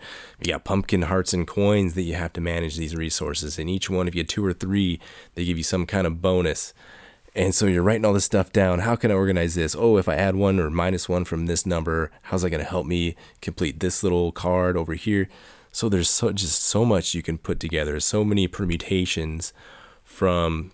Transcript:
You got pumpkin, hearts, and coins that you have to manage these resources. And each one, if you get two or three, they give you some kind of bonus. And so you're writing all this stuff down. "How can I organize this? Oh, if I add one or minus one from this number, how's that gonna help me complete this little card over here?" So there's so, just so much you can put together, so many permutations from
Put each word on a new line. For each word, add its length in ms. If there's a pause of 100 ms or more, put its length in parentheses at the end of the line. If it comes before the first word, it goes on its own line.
(400)
You 120
got 120
pumpkin, 380
hearts, 300
and 140
coins 480
that 80
you 120
have 200
to 80
manage 340
these 180
resources. 640
And 120
each 180
one, 180
if 80
you 80
get 60
two 160
or 80
three, 480 (340)
they 120
give 100
you 80
some 220
kind 200
of 140
bonus. 540 (600)
And 200
so 120
you're 160
writing 220
all 80
this 120
stuff 280
down. 280
"How 160
can 140
I 40
organize 400
this? 200
Oh, 220
if 120
I 60
add 220
one 240
or 80
minus 400
one 160
from 220
this 180
number, 460 (120)
how's 200
that 80
gonna 140
help 220
me 280 (260)
complete 400
this 220
little 300
card 440
over 180
here?" 340 (480)
So 140
there's 180
so, 240
just 300
so 240
much 260
you 100
can 140
put 240
together, 400
so 240
many 240
permutations 1040 (520)
from 680